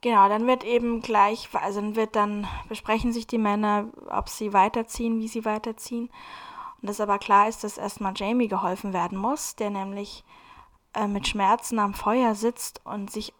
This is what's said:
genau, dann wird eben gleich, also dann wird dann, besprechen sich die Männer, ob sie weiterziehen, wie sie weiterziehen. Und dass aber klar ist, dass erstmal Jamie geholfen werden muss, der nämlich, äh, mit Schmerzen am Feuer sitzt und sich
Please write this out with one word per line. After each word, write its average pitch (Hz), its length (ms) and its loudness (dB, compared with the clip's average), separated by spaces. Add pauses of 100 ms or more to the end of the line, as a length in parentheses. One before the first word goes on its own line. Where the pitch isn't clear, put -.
genau, 208 280 6
dann 214 180 2
wird 247 180 4
eben 233 380 0
gleich, 214 500 2
also 202 280 -2
dann 214 160 -4
wird 220 200 0
dann, 208 300 0 (220)
besprechen 226 440 0
sich 233 140 -4
die 233 120 -2
Männer, 208 500 2 (200)
ob - 200 -4
sie 214 240 -6
weiterziehen, 226 680 2
wie 220 100 -4
sie 220 160 -6
weiterziehen. 220 680 -6 (720)
Und 202 80 -8
dass 208 120 -4
aber 202 180 0
klar 202 300 6
ist, 226 160 -6
dass 208 140 -8
erstmal 202 380 -4
Jamie 226 320 0
geholfen 190 460 -2
werden 180 240 -2
muss, 233 380 -4
der 208 120 -4
nämlich, 202 560 -8 (680)
äh, 214 120 0
mit 202 220 -2
Schmerzen 220 500 2
am 202 140 0
Feuer 226 420 2
sitzt 226 500 -4
und 202 260 -10
sich - 300 -10